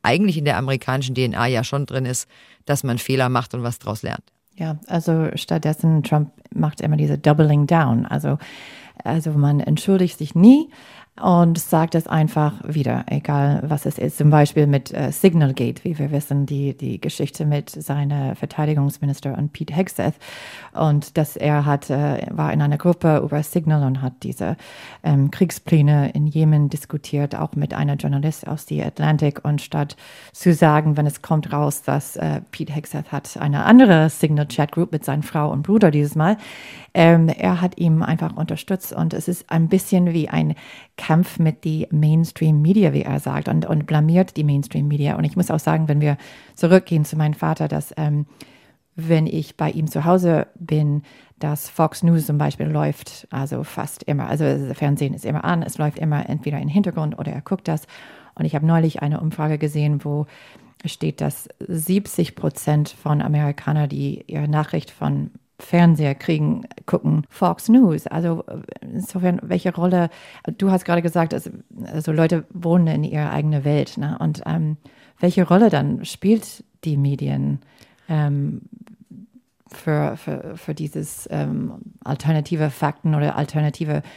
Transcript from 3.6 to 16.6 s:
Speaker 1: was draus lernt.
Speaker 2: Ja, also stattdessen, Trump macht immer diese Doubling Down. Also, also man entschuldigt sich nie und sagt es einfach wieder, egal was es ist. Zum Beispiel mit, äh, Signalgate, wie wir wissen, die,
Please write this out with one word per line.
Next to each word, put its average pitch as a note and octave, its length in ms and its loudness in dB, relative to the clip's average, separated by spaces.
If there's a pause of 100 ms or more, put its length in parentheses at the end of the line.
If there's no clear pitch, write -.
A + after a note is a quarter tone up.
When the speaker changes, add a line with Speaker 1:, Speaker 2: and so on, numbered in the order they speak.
Speaker 1:
was A#2+ 160 -6
draus - 240 -8
lernt. - 220 -8 (340)
Speaker 2:
Ja, D#3 300 -6
also D#3+ 480 0
stattdessen, D#3+ 680 0
Trump D3+ 280 0 (220)
macht D#3 260 -2
immer D3+ 160 0
diese D3 220 0
Doubling D3 500 4
Down. C#3 380 2
Also, D3 320 -2 (640)
also D#3 280 -2
man D3 280 2
entschuldigt F3+ 580 0
sich D#3 160 -8
nie B3+ 360 8 (520)
und F3 360 4
sagt E3 380 0
es E3 120 0
einfach D3+ 480 0 (120)
wieder, B2+ 400 -2
egal C#3+ 580 0
was D3 200 -4
es C#3+ 120 -4
ist. - 200 -6
Zum D3 120 4
Beispiel D3 380 6
mit, C#3 260 0
äh, C#3+ 200 -4
Signalgate, C#3 720 2
wie D#3+ 120 -4
wir D3 140 -4
wissen, C#3+ 340 -2
die, C#3 300 -4